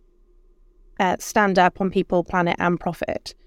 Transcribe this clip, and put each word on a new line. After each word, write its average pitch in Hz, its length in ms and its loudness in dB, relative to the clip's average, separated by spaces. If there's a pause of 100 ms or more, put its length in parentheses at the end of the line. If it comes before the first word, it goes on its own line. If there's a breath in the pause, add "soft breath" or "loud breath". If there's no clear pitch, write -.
(1000)
uh, 185 200 0
stand 196 380 0
up 180 220 4
on 190 100 0
people, 180 360 0
planet, 175 340 -2
and 175 180 0
profit. - 560 -8 (140)